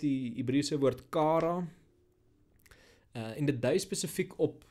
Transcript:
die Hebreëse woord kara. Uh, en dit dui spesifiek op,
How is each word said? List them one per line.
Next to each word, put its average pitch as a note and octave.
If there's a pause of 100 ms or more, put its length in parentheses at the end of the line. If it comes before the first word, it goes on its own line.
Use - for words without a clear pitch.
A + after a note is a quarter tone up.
die C3
Hebreëse C3+
woord C3 (140)
kara. E3 (1600)
Uh, A2+
en C#3+
dit C3
dui B2+
spesifiek F#3
op, D3+